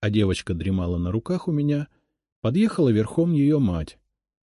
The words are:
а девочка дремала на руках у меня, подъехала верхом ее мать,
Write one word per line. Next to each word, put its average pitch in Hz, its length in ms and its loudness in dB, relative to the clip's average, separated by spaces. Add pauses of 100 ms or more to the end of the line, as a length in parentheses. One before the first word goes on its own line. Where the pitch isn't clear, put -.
а 104 100 0
девочка 98 440 0
дремала 87 440 -2
на 87 120 -2
руках 139 380 -4
у 170 40 -2
меня, 147 360 -2 (520)
подъехала 160 500 2
верхом 113 420 0
ее 147 260 2
мать, 87 400 -2 (460)